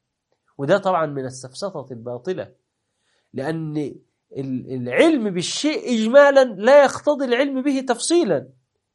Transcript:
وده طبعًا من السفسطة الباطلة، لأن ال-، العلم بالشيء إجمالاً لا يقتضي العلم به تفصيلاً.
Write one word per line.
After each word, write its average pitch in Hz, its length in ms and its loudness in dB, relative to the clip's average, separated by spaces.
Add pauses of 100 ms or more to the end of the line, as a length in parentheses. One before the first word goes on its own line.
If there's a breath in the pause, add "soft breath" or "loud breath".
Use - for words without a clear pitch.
(580)
وده 151 200 2
طبعًا 180 280 0
من 139 180 -6
السفسطة 131 680 -12
الباطلة، 120 600 -10 (840)
لأن 151 420 -6 (600)
ال-، 127 380 -8
العلم 208 560 2
بالشيء 240 640 -4
إجمالاً 269 500 6
لا 247 400 4
يقتضي 285 400 -2
العلم 262 380 0
به 269 180 -2
تفصيلاً. 240 680 0 (460)